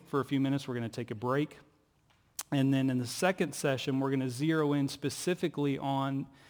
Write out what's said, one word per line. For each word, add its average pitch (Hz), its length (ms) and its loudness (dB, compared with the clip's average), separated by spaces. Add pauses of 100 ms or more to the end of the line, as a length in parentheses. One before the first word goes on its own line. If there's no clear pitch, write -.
for 143 120 0
a 127 40 2
few 135 160 0
minutes. 139 260 0
We're 127 80 -4
gonna 117 140 -2
take 120 240 -6
a - 20 -6
break. 127 440 -2 (920)
And 135 240 4
then 135 160 4
in 127 80 2
the 123 80 -2
second 180 480 0
session, 135 460 0
we're 135 100 2
gonna 131 180 0
zero 147 440 2
in 139 160 2
specifically 147 880 -2
on 139 480 -2 (240)